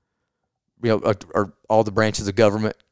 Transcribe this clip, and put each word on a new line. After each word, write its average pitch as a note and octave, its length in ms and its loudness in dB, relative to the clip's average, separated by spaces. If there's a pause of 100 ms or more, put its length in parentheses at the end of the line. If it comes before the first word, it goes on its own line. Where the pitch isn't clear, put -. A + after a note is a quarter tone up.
(840)
you A#2 80 0
know, G#2+ 80 2
uh, G#2 160 -2 (200)
or G2 200 -2 (160)
all A2 140 4
the G#2 80 -4
branches G#2+ 360 -2
of G2 60 -6
government. G#2+ 420 2 (160)